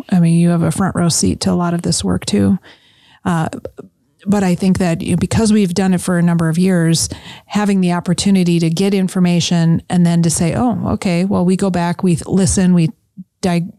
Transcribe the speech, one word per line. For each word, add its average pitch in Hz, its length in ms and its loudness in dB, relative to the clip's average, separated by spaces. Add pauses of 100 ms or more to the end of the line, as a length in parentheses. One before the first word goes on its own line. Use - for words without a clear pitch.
(120)
I 185 80 2
mean, 165 180 4
you 175 120 4
have 170 120 0
a 165 100 0
front 185 240 -2
row 175 120 0
seat 180 340 0
to 190 100 0
a - 20 0
lot 175 200 -2
of 170 100 -4
this 170 200 -4
work 185 220 -2
too. 196 340 2 (640)
Uh, 165 240 -2 (800)
but 202 180 0
I 180 120 2
think 190 240 0
that, 170 220 -2
you - 100 -4
know, 180 60 0
because 214 360 0
we've 202 200 2
done 190 200 0
it 175 80 -2
for 180 160 -2
a 170 40 2
number 170 280 2
of 160 80 -2
years, 175 500 2 (380)
having 208 340 0
the 175 140 0
opportunity 175 680 2
to 165 100 2
get 196 240 0
information 175 960 0
and 175 160 2
then 170 180 2
to 165 60 2
say, 160 240 -2
"Oh, - 400 -2
okay, 180 300 -2
well, 196 220 0
we 185 100 2
go 196 140 -2
back, 175 340 -2
we 175 220 2
listen, 185 480 2
we 165 160 2 (520)
di-, 175 380 -2